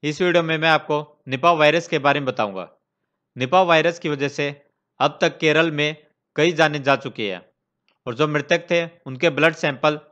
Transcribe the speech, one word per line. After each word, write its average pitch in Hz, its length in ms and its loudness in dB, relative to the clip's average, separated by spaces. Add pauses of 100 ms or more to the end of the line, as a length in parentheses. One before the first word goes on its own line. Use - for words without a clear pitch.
इस 151 180 -4
वीडियो 175 220 2
में 160 140 -2
मैं 160 120 2
आपको 151 260 2 (320)
निपा 131 240 2
वायरस 160 360 2
के 160 120 -2
बारे 143 200 2
में 143 60 -6
बताऊंगा। 98 420 -4 (680)
निपा 131 260 2
वायरस 170 380 2
की 160 100 -6
वजह 143 180 -4
से 143 200 -4 (520)
अब 147 220 0
तक 165 160 0
केरल 160 340 2
में 151 240 -2 (400)
कई 160 160 2
जानें 151 320 2
जा 135 120 4
चुकी 123 300 -8
है 92 140 -8 (680)
और 120 80 -8
जो 151 120 0
मृतक 151 440 -2
थे 170 120 0 (220)
उनके 131 240 -2
ब्लड 156 260 0
सैंपल 151 440 -2 (120)